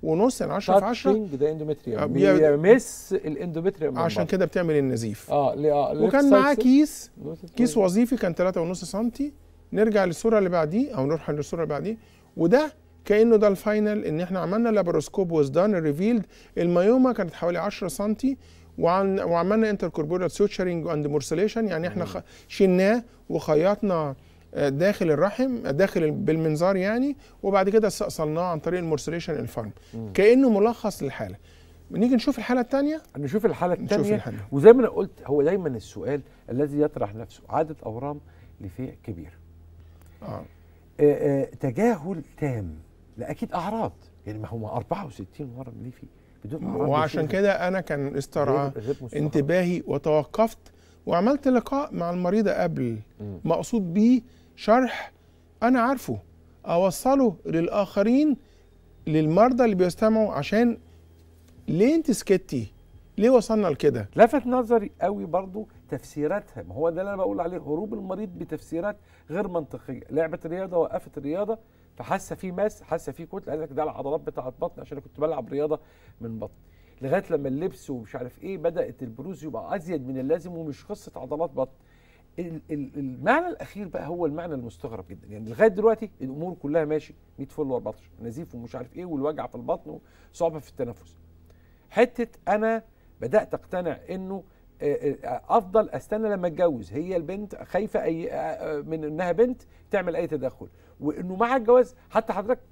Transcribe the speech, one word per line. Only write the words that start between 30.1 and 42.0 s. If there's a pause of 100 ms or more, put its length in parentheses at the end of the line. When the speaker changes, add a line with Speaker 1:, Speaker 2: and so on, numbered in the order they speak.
Speaker 1:
كأنه (100)
ملخص
للحالة. (540)
نيجي
نشوف
الحالة
التانية. (140)
Speaker 2:
نشوف
الحالة
Speaker 1:
نشوف (100)
Speaker 2:
التانية.
Speaker 1:
الحالة. (140)
Speaker 2:
وزي
ما
أنا
قلت، (160)
هو
دايما
السؤال (300)
الذي
يطرح
نفسه،
عادة (100)
أورام (400)
لفئة (120)
كبيرة. (880)
Speaker 1:
آه.
Speaker 2:
آه، (560)
آه،
تجاهل (160)